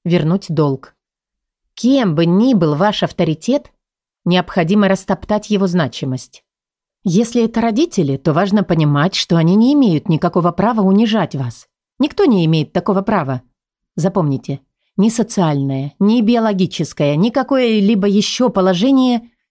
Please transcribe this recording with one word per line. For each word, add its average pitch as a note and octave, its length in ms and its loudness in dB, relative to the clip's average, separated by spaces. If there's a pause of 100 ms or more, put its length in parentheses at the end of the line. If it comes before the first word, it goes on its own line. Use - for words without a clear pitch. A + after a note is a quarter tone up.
вернуть E3+ 440 0
долг. C#3+ 460 -2 (800)
Кем A#3+ 400 0
бы E3 100 2
ни G#3 300 2
был D#3+ 200 2
ваш G3+ 280 -2
авторитет, F3+ 680 -2 (520)
необходимо F3+ 640 0
растоптать G3 640 -4
его G3 160 0
значимость. C3+ 760 -6 (580)
Если A3+ 420 0
это A3+ 180 -2
родители, G#3 560 -2
то D#3 160 -2
важно G3 280 0
понимать, D#3 520 0
что - 220 0
они E3+ 200 2
не A#3+ 160 4
имеют G#3+ 380 2
никакого E3+ 420 0
права G#3+ 300 0
унижать G3+ 520 0
вас. B2+ 320 -8 (320)
Никто E4+ 280 0
не G3+ 180 4
имеет D#3+ 280 0
такого F#3+ 280 -2
права. D#3 420 -4 (540)
Запомните, D3+ 640 -2 (380)
ни G3+ 100 2
социальное, C#3+ 880 -2
ни A3 220 2
биологическое, G3 960 0
ни G3+ 140 2
какое-либо A3+ 760 0
еще G#3 440 0
положение A#3+ 800 0 (200)